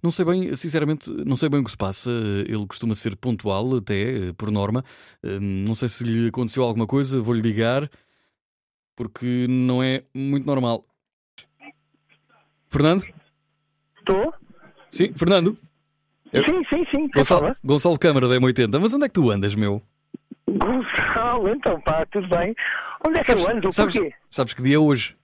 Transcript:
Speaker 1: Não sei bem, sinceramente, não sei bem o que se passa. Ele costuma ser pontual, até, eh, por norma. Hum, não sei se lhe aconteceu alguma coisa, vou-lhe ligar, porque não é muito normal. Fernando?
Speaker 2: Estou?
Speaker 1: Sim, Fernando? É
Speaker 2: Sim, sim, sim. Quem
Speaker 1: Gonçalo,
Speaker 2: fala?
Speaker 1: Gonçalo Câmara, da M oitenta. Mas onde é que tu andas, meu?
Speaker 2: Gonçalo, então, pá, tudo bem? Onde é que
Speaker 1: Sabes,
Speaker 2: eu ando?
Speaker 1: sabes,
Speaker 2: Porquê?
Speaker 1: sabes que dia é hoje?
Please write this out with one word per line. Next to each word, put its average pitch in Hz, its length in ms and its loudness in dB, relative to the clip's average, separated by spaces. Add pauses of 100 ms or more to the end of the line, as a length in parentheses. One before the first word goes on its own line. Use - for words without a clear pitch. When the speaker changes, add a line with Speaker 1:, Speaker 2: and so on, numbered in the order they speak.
Speaker 1:
Não 170 100 0
sei 175 140 2
bem, 180 300 0
sinceramente, 151 560 -2 (140)
não 135 120 0
sei 156 120 2
bem 143 120 2
o - 20 0
que - 80 -4
se - 60 -6
passa. 98 320 -4 (380)
Ele 107 200 -4
costuma 113 280 -4
ser 101 200 -2
pontual, 113 640 -2
até, 104 520 -2
eh, 87 80 -8
por 107 140 -4
norma. 107 320 0 (400)
Hum, 98 440 -4
não 113 80 0
sei 123 140 -4
se - 140 -6
lhe 117 260 0
aconteceu 123 340 -2
alguma 117 240 0
coisa, 135 340 0
vou-lhe 113 200 0
ligar, 117 480 0 (1040)
porque 123 540 -4
não 127 340 2
é 131 200 -2 (100)
muito 135 320 -4
normal. 127 400 0 (1800)
Fernando? 160 340 2 (960)
Speaker 2:
Estou? 277 340 0 (560)
Speaker 1:
Sim, - 240 0
Fernando? 175 440 2 (720)
É - 120 2
Speaker 2:
Sim, 349 260 2
sim, 339 160 0
sim. 294 240 -2
Quem - 60 -
Speaker 1:
Gonçalo, 147 260 4
Speaker 2:
fala? 185 220 -2
Speaker 1:
Gonçalo 147 360 2
Câmara, 139 280 4
da 123 80 4
M 127 100 4
oitenta. 127 340 4
Mas 220 140 2
onde 285 120 2
é - 20 -4
que 214 60 -6
tu 139 160 4
andas, 101 260 0
meu? 104 260 0 (680)
Speaker 2:
Gonçalo, 240 1000 0
então, 220 320 0
pá, 160 300 0
tudo 190 160 -4
bem? 175 260 0 (540)
Onde 320 120 2
é - 20 0
que - 60 -2
Speaker 1:
Sabes, 208 180 2
Speaker 2:
eu 196 60 0
ando? 202 220 -2
Speaker 1:
sabes, 220 220 2
Speaker 2:
Porquê? 180 180 -2 (160)
Speaker 1:
sabes 127 240 -2
que 127 100 -8
dia 135 120 4
é 151 40 6
hoje? 143 440 2